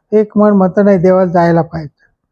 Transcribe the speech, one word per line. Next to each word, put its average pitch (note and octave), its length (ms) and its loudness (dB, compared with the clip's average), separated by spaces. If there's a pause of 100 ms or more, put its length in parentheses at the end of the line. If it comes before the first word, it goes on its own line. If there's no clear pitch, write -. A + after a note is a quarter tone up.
(120)
एक G#3+ 260 -2
मन G#3 140 2
म्हणतं, F#3+ 340 0
"नाही, G3+ 120 2
देवाला F#3 340 0
जायला E3+ 300 0
पाहिजे." D#3+ 440 -12 (260)